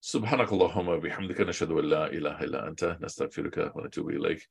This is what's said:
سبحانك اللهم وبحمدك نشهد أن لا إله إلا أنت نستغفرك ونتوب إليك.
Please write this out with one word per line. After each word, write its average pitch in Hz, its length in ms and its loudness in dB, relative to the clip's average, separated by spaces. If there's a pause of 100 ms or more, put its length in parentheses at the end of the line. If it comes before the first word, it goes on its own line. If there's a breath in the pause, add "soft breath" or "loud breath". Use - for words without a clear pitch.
سبحانك 117 520 2
اللهم 90 340 4
وبحمدك 87 540 -2
نشهد 85 300 0
أن 78 140 2
لا 78 200 4
إله 73 380 -4
إلا 69 240 -4
أنت 85 340 -2
نستغفرك - 720 -4
ونتوب - 340 -6
إليك. - 420 -2